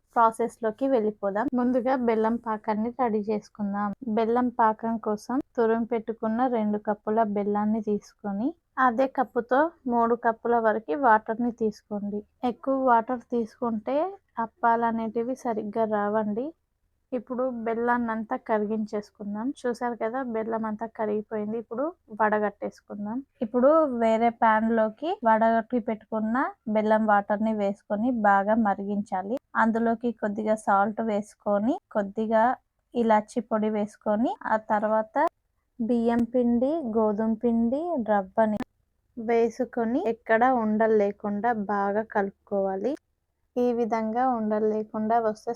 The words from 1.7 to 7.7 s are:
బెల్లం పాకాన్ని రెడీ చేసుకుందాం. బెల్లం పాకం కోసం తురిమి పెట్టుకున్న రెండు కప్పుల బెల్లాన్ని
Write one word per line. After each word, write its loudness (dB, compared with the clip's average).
బెల్లం 2
పాకాన్ని -4
రెడీ 0
చేసుకుందాం. -4
బెల్లం 2
పాకం 0
కోసం -4
తురిమి 0
పెట్టుకున్న -4
రెండు 0
కప్పుల 0
బెల్లాన్ని 0